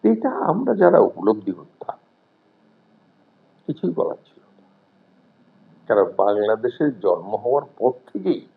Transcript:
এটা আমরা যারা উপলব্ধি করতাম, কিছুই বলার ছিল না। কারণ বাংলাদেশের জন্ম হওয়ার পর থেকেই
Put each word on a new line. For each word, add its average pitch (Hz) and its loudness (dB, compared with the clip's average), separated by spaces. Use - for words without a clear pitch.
এটা 226 0
আমরা 226 -2
যারা 180 6
উপলব্ধি 98 0
করতাম, - -14
কিছুই - -6
বলার 82 -4
ছিল - -20
না। - -20
কারণ 101 2
বাংলাদেশের 107 -2
জন্ম 90 -2
হওয়ার 127 -2
পর 123 0
থেকেই 185 -4